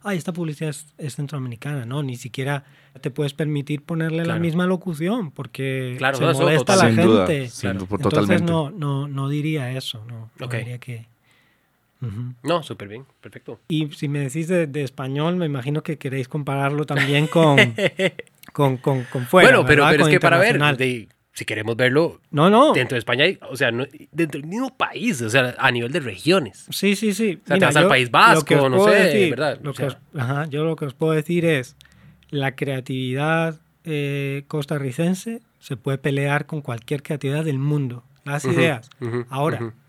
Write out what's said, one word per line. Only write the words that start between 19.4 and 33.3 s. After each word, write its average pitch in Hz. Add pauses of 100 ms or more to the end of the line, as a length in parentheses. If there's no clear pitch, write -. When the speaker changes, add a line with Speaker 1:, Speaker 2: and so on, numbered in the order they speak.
Speaker 2:
Bueno, 208
pero, 147
Speaker 1:
¿verdad? 147
Speaker 2:
pero 151
es -
Speaker 1:
Con 151
Speaker 2:
que 143
para 170
ver, 196
Speaker 1:
internacional. 143
Speaker 2:
de, 123 (260)
si -
queremos 107
verlo 127 (120)
Speaker 1:
No, 156
no. 247
Speaker 2:
dentro 131
de 120
España, 123
hay, 190 (100)
o 135
sea, 127
no, 120 (260)
dentro 151
del 156
mismo 233
país, 175
o 110
sea, 123
a 127
nivel 120
de 165
regiones. 131
Speaker 1:
Sí, 196
sí, 208
sí. 190
Speaker 2:
O -
sea, -
Speaker 1:
Mira, 190
Speaker 2:
te -
vas 147
al 170
Speaker 1:
yo 190
Speaker 2:
País 127
Vasco, 196
Speaker 1:
lo 143
que 165
os 135
Speaker 2:
no 127
Speaker 1:
puedo 202
Speaker 2:
sé, 208
Speaker 1:
decir, 175
Speaker 2:
¿verdad? 139
Speaker 1:
lo 147
Speaker 2:
O -
Speaker 1:
que -
Speaker 2:
sea. 139
Speaker 1:
os, 127 (220)
ajá, 139
yo 147
lo 160
que 151
os 131
puedo 160
decir 165
es, 147 (560)
la 135
creatividad, 139 (240)